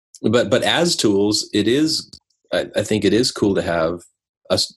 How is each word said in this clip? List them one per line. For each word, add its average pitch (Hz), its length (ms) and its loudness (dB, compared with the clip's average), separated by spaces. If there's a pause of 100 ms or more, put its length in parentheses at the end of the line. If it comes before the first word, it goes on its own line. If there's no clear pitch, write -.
(240)
But, 113 260 2
but 120 140 2
as 156 320 0
tools, 104 580 0
it 104 140 0
is, 151 420 0 (440)
I, 85 220 -2
I 104 80 0
think 104 220 0
it 98 80 2
is 120 180 2
cool 98 240 0
to 87 60 0
have 85 400 -2 (480)
a 92 60 0
s-, - 220 -2